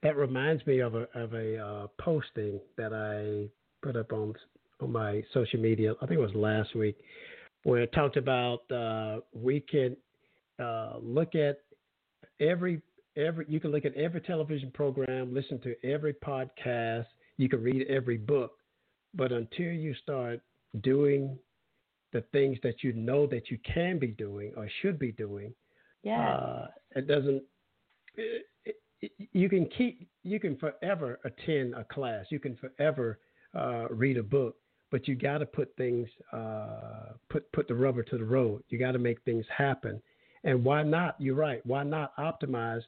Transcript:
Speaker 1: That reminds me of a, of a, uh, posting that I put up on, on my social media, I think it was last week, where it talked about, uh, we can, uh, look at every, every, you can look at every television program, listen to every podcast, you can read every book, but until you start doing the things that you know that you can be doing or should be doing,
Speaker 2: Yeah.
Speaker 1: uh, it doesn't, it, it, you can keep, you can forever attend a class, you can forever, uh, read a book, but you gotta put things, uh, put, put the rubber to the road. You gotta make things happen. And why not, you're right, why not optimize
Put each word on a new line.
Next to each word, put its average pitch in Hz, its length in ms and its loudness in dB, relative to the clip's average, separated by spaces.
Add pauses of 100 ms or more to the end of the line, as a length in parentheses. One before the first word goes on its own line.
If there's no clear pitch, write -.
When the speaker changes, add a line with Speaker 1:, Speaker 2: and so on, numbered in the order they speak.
Speaker 1:
That 151 140 2
reminds 139 500 2
me 135 140 6
of 117 140 0
a, 117 200 -2
of 117 200 -6
a, 110 240 -2
uh, 104 280 -8 (140)
posting 110 600 -2 (160)
that 110 160 -4
I 107 560 -4 (360)
put 131 120 -4
up 113 160 -4
on, 107 220 -4 (460)
on 131 120 -4
my 107 300 0 (120)
social 120 260 2
media, 110 400 4
I 127 60 -4
think 165 120 2
it 139 40 6
was 101 120 0
last 107 400 2
week, 107 220 0 (680)
where 123 180 6
it 117 100 0
talked 147 240 4
about, 123 540 2
uh, 110 500 -2 (120)
we 131 280 2
can, 135 360 2 (640)
uh, 113 440 -4
look 143 320 0
at 147 260 4 (800)
every, 170 400 2 (360)
every, 160 320 -2
you 151 120 0
can 151 120 -2
look 147 120 0
at 139 100 0
every 165 260 -2
television 151 500 -4
program, 131 640 -2
listen 135 260 -4
to 120 140 -6 (100)
every 147 300 0
podcast, 120 920 -4 (300)
you 127 120 4
can 120 140 2
read 131 260 2
every 127 280 2
book, 120 360 0 (640)
but 135 180 0
until 120 340 -2
you 160 360 -4
start 120 380 -4 (420)
doing 139 540 4 (760)
the 117 100 0 (100)
things 139 300 6
that 120 200 0
you 127 100 2
know 123 340 2
that 123 240 -4
you 120 80 -4 (160)
can 175 240 2
be 131 100 0
doing 104 480 -6
or 107 120 -8 (120)
should 170 180 0
be 123 140 -2
doing, 104 400 -8 (500)
Speaker 2:
Yeah. 214 320 0
Speaker 1:
uh, 62 320 -4 (280)
it 135 120 -2
doesn't, 139 360 2 (720)
it, 415 300 -6 (180)
it, - 120 -8 (560)
you 185 160 6
can 180 180 4 (100)
keep, 247 320 -2 (140)
you 202 160 -2
can 156 200 -2
forever 156 680 -4
attend 135 500 -2
a 113 100 -10
class, 113 460 -6
you 151 80 -4
can 127 180 -6
forever, 131 640 0 (360)
uh, 120 340 -2
read 123 300 2
a 113 40 0
book, 117 340 2 (340)
but 127 180 0
you 139 60 2
gotta 143 320 0
put - 300 -4
things, 120 320 0 (240)
uh, 110 840 -8 (160)
put, - 220 -4
put 147 140 0
the 120 80 -2
rubber 123 280 2
to 120 160 -4
the 113 60 -2
road. 117 440 2
You 120 100 -4
gotta 127 200 2
make 120 240 0
things 117 240 0 (100)
happen. 131 440 0 (440)
And 127 200 4
why 147 180 4
not, 160 360 2
you're 131 180 0
right, 147 280 0
why 135 200 0
not 147 320 -4
optimize 123 720 -2